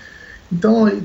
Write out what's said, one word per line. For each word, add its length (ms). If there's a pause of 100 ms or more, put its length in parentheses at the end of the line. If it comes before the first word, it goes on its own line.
(540)
Então, 300
aí 220